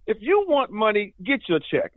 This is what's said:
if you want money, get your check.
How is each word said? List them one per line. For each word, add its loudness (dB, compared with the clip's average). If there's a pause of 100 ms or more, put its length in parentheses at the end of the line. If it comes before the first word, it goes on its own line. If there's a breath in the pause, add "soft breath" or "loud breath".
if -4
you 2
want 2
money, 0 (100)
get -2
your 2
check. -2